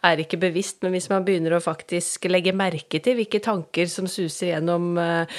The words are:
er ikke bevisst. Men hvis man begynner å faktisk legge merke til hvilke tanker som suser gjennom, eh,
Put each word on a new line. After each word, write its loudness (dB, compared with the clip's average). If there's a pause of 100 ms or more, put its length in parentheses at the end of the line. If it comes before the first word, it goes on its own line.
er 6
ikke -2
bevisst. -2
Men 0
hvis -2
man 0
begynner 2
å 2
faktisk -4
legge 2
merke -2
til 2
hvilke 0
tanker 0
som -4
suser -2
gjennom, 0
eh, 2 (120)